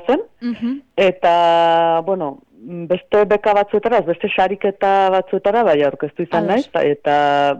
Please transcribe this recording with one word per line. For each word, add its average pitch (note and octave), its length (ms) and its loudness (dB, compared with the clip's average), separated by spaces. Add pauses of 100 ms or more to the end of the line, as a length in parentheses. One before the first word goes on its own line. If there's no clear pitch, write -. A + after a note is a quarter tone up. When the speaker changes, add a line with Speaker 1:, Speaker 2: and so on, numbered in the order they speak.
Speaker 1:
zen, C#4+ 120 0 (220)
Speaker 2:
Mhm. A#3+ 380 -6 (180)
Speaker 1:
eta, E3+ 1080 2
bueno, E3 360 -4 (500)
beste G#3 360 0
beka G#3 280 0
batzuetara, G#3 460 0
ez, D#3 60 -4
beste E3+ 300 -4
sariketa G3 760 0
batzuetara, F#3+ 520 0
bai, D3+ 200 2
aurkeztu C#3+ 400 -4
izan E3 220 -2
Speaker 2:
Ados. F3+ 40 -4
Speaker 1:
naiz, B3 180 -2
eta, E3 160 -4
eta, C#3+ 760 0